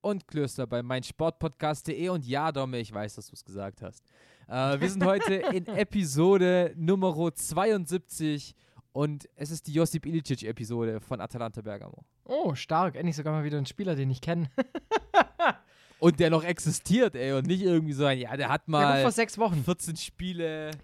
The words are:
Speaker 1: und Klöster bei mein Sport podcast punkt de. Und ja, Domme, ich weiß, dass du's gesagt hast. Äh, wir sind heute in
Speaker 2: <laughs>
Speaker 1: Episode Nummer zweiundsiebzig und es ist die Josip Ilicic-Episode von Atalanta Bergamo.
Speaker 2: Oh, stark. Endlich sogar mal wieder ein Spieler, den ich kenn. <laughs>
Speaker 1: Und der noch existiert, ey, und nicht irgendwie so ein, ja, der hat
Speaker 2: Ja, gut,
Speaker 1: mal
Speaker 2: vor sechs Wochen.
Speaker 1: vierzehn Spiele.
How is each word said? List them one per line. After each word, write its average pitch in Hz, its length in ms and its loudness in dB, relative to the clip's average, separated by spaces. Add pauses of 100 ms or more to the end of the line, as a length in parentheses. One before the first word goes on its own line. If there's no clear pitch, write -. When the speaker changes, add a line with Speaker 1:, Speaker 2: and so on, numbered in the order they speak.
Speaker 1:
und 202 260 -2
Klöster 139 400 -4
bei 120 160 -2
mein 127 220 -4
Sport - 340 -4
podcast 151 480 -4
punkt 160 140 -4
de. 180 80 -2
Und 165 180 -2
ja, 143 240 -2
Domme, 131 280 -4
ich 110 140 -6
weiß, 104 220 -6
dass - 140 -16
du's - 160 -20
gesagt 98 380 -10
hast. 92 200 -14 (460)
Äh, 135 320 0
wir 180 100 0
sind 190 140 0
heute 196 300 4
in 190 320 -2
Speaker 2:
<laughs> - 20 -8
Speaker 1:
Episode 180 1080 4
Nummer 180 380 2 (200)
zweiundsiebzig 170 1200 -2 (360)
und 147 440 -2
es 151 160 -8
ist 160 160 -10
die 151 60 -6
Josip 160 320 2
Ilicic-Episode 117 920 -2
von 117 200 -8
Atalanta 117 420 -8
Bergamo. 104 420 -12 (200)
Speaker 2:
Oh, 226 320 -2
stark. 160 400 0
Endlich 165 180 -2
sogar 151 180 -4
mal 151 120 -2
wieder 147 140 -2
ein 135 80 -2
Spieler, 190 280 -4
den 135 160 0
ich 131 100 -2
kenn. 170 320 -2
<laughs> - 60 -4 (1400)
Speaker 1:
Und 156 180 6
der 165 120 4
noch 160 140 4
existiert, 175 680 2
ey, 131 200 -2
und 135 120 0
nicht 185 140 2
irgendwie 165 320 2
so 139 140 2
ein, 135 120 2
ja, 120 160 -6
der 139 140 -2
hat 147 140 0
Speaker 2:
Ja, - 20 -20
gut, - 80 -8
Speaker 1:
mal 143 300 4
Speaker 2:
vor 226 100 4
sechs 233 240 0
Wochen. 180 260 2
Speaker 1:
vierzehn 170 340 -2
Spiele. 165 720 -6 (140)